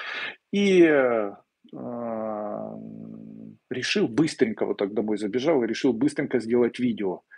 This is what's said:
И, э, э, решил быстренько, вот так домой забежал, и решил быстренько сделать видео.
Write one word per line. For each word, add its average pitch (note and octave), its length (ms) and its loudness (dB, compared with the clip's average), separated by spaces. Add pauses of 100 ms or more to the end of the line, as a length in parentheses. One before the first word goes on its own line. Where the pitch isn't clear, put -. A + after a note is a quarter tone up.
(520)
И, G3 300 6
э, B2 500 4 (420)
э, A2 960 -8 (1000)
решил C#3 380 0
быстренько, A#2 580 0
вот G2+ 120 -2
так G2+ 160 -2
домой G#2+ 240 -2
забежал, B2 460 0
и - 20 2
решил A#2 260 0
быстренько B2+ 480 -2
сделать A#2 400 2
видео. G#2 420 -2 (160)